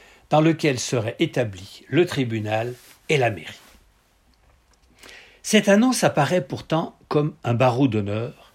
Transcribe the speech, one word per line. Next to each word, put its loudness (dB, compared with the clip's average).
dans 4
lequel 2
seraient -4
établis -4
le 4
tribunal -4
et 2
la 2
mairie. -14
Cette 2
annonce 4
apparaît 0
pourtant -6
comme 0
un -2
barreau 2
d'honneur, -6